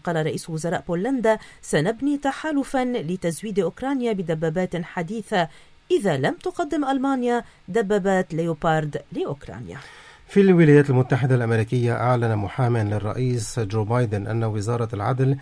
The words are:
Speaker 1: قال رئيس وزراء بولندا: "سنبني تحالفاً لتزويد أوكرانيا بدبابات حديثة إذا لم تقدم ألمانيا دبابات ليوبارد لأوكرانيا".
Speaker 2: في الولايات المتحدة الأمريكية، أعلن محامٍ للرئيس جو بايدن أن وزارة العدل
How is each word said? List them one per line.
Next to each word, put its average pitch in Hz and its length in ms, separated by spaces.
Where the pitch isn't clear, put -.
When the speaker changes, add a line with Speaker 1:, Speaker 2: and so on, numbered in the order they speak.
Speaker 1:
قال 165 220
رئيس 135 240
وزراء 160 380
بولندا: 214 500
"سنبني 226 560
تحالفاً 277 640
لتزويد 185 760
أوكرانيا 240 540
بدبابات 170 640
حديثة 180 720
إذا 202 260
لم 156 180
تقدم 330 500
ألمانيا 254 600
دبابات 190 680
ليوبارد 156 680
لأوكرانيا". 135 680
Speaker 2:
في 202 120
الولايات 156 500
المتحدة 127 440
الأمريكية، 117 580
أعلن 117 440
محامٍ 120 400
للرئيس 107 840
جو 107 240
بايدن 107 420
أن 113 180
وزارة 110 480
العدل 127 500